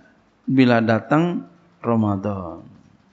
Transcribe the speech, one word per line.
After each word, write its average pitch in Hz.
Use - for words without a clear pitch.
bila 123
datang 147
Ramadan. 101